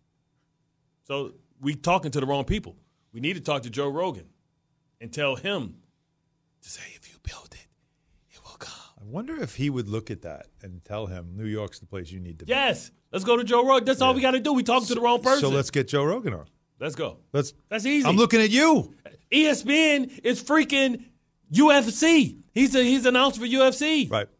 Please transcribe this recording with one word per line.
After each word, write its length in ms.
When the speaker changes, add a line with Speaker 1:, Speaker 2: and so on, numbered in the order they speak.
Speaker 1:
So 280
we 140
talking 380
to 80
the 80
wrong 160
people. 320
We 60
need 140
to 80
talk 220
to 80
Joe 180
Rogan 360
and 100
tell 260
him 400
to 80
say, 120
"If 160
you 120
build 300
it, 140
it 120
will 160
come." 140
Speaker 2:
I 60
wonder 360
if 140
he 140
would 200
look 220
at 120
that 240
and 240
tell 220
him, 280
"New 100
York's 340
the 80
place 240
you 80
need 200
to 60
be." 60
Speaker 1:
Yes. 400
Let's 140
go 120
to 60
Joe 220
Rogan. 200
That's 160
all 100
Speaker 2:
Yeah. 60
Speaker 1:
we 40
gotta 180
do. 140
We 100
talking 240
to 80
the 60
wrong 220
Speaker 2:
So 60
Speaker 1:
person. 240
Speaker 2:
let's 180
get 160
Joe 160
Rogan 300
on. 120
Speaker 1:
Let's 160
go. 220
Speaker 2:
Let's 200
Speaker 1:
That's 160
easy. 220
Speaker 2:
I'm 100
looking 240
at 100
you. 420
Speaker 1:
E 140
S 160
P 120
N 200
is 200
freaking 600
U 200
F 180
C. 480
He's 220
a, 80
he's 220
announced 340
for 60
U 180
F 120
C. 360
Speaker 2:
Right. 160